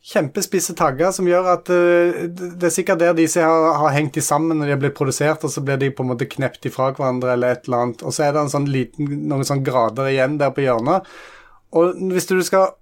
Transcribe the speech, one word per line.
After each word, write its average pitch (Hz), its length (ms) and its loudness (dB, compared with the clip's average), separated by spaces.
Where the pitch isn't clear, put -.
kjempespisse 185 720 -2
tagger 160 400 0
som 190 80 -2
gjør 180 300 2
at, 175 180 -6
eh, 175 560 2
det, 175 220 -10
det 175 80 2
er 160 80 0
sikkert 180 240 0
der 170 160 4
de 165 160 4
som 160 160 2
har, 160 320 4
har 147 160 2
hengt 151 220 0
de - 20 -2
sammen 156 400 0
når 143 80 -2
de 143 80 0
har 135 60 -2
blitt 139 160 -2
produsert, 147 500 -2
og - 60 -2
så 147 100 -6
blir 139 160 -2
de 139 80 0
på 131 160 -4
en 127 80 -2
måte 135 160 -4
knept - 400 -6
ifra 131 240 -2
hverandre 127 400 -2
eller 123 240 0
et - 80 -20
eller 120 220 0
annet, 117 180 -8
og 131 80 -6
så 151 140 0
er 143 100 0
det 147 80 2
en 139 80 -4
sånn 143 160 -2
liten, 135 400 -4
noen 135 180 -2
sånn 135 160 -2
grader 131 480 0
igjen 135 300 0
der 135 100 2
på 139 140 -2
hjørnet. 131 420 0
Og 175 220 2
hvis 180 160 -2
du 185 160 2
skal 190 380 2